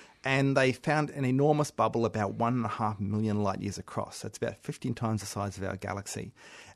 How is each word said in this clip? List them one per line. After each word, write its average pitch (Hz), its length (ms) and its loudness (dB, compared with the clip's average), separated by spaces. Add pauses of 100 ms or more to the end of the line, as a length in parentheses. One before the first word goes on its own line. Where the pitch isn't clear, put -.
(240)
and 135 320 4
they 131 160 6
found 151 380 0
an 139 160 -2
enormous 143 440 4
bubble 113 360 2
about 104 280 0
one 117 200 2
and 120 100 0
a 107 40 -2
half 104 300 -2
million 104 440 0
light 98 180 0
years 101 160 -4
across. - 460 -8
That's 104 160 -10
about 110 180 -4
fifteen - 380 -6
times 110 260 0
the 98 60 -8
size 101 320 -4
of 92 60 -6
our 95 120 -4
galaxy. 98 560 -8 (440)